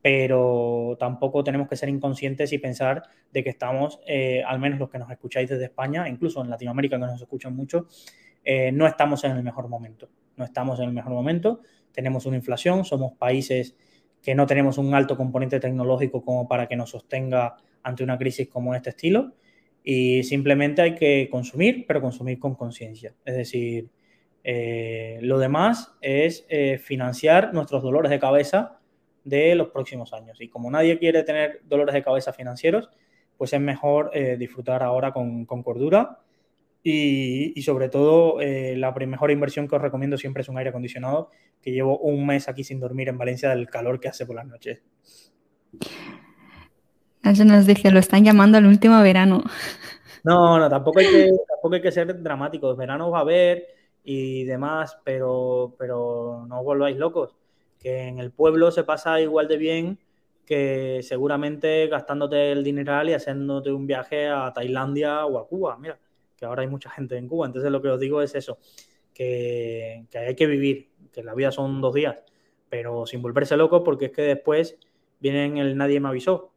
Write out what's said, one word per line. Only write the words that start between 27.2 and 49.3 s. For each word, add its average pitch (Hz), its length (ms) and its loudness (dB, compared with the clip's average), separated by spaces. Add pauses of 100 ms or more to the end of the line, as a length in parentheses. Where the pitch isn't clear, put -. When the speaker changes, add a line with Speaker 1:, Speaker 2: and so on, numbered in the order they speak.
Speaker 1:
nuestros 139 300 -4
dolores 143 260 0
de 143 100 0
cabeza 143 580 0 (480)
de 147 280 4
los 170 140 2
próximos 127 460 -10
años. 113 280 -20
Y 117 60 -16
como 120 240 -10
nadie 165 260 2
quiere 160 260 2
tener 151 440 -4
dolores 143 260 0
de 139 80 0
cabeza 131 320 -2
financieros, 156 560 -2 (480)
pues 131 160 -4
es 139 80 0
mejor, 143 520 0
eh, 127 240 -2
disfrutar 127 440 -6
ahora 131 300 -2
con, 120 340 -8
con 123 160 -10
cordura. 143 580 0 (600)
Y, 139 800 0
y - 20 -10
sobre 131 280 -2
todo, 156 520 4
eh, 135 360 -4
la 131 160 -2
pri-, 135 140 -6
mejor 139 240 -2
inversión 143 360 -2
que 147 80 -2
os 143 60 0
recomiendo 139 360 -4
siempre 135 240 -8
es 123 80 -10
un 131 80 -10
aire 131 120 -6
acondicionado, 123 600 -6 (320)
que 127 100 -8
llevo 135 280 0
un 143 260 -2
mes 139 220 -2
aquí 135 160 -10
sin 135 160 -12
dormir 127 300 -6
en 127 80 -8
Valencia 127 320 -4
del 123 200 -2
calor 123 300 -6
que - 80 -10
hace 127 180 -10
por 120 120 -14
las 120 100 -16
noches. 117 340 -14 (2500)
Speaker 2:
Nacho 202 220 6
nos 208 240 10
dice, 196 240 8
"Lo 190 80 10
están 190 240 8
llamando 214 340 10
al 208 80 10
último 214 360 10
verano". 190 420 6 (800)